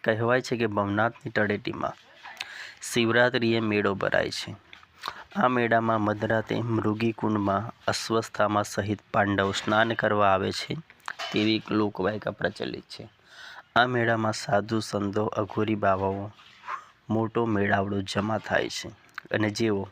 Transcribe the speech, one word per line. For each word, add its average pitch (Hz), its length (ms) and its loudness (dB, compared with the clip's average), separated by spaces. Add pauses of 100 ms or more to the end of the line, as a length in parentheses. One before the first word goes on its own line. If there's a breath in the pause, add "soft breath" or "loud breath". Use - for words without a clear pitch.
કહેવાય 117 420 2
છે - 140 -4
કે 113 100 0
ભવનાથની 104 640 0
તળેટીમાં 104 640 -2 (840 loud breath)
શિવરાત્રિએ 117 800 4
મેળો 104 340 2
ભરાય - 360 0
છે. - 200 -8 (880 loud breath)
આ 160 120 2
મેળામાં 117 520 2
મધરાતે 107 640 0
મૃગી 110 500 0
કુંડમાં 107 560 0 (180)
અશ્વસ્થામા 107 760 0
સહિત 104 380 -4 (120)
પાંડવો 98 400 2
સ્નાન 110 420 2
કરવા 104 380 2
આવે 95 200 2
છે - 200 -8 (520)
તેવી 107 320 2
એક 104 140 -4
લોકવાયકા 104 600 0
પ્રચલિત - 580 -6
છે. - 160 -14 (680 loud breath)
આ 120 120 6
મેળામાં 117 460 2
સાધુ 107 480 0
સંતો, 101 420 -2 (140)
અઘોરી 110 400 -2
બાવાઓ 98 480 0 (840 loud breath)
મોટો 110 380 0
મેળાવડો 101 560 0
જમા 104 360 -2
થાય - 300 -2
છે - 200 -10 (420)
અને 107 200 2
જેઓ 104 420 0